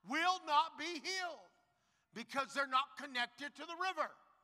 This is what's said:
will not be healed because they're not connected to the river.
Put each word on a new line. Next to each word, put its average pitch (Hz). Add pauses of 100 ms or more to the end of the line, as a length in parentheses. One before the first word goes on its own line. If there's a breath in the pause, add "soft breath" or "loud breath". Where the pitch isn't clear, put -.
will 339
not 311
be 320
healed 320 (640)
because 247
they're 277
not 262
connected 262
to 285
the 339
river. 320 (320)